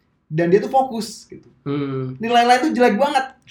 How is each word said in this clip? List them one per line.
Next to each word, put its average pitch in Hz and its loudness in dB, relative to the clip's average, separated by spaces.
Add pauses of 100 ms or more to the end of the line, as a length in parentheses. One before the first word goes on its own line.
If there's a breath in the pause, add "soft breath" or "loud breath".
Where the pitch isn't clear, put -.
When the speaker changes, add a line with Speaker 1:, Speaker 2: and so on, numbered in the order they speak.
(240)
Speaker 1:
Dan 170 -2
dia 190 6
tuh - -2
fokus 262 -2
gitu. - -20 (120)
Speaker 2:
Hmm. 135 -6
Speaker 1:
Nilai 233 2
lain 247 4
tuh 311 -2
jelek 226 2
banget. 285 -2 (160)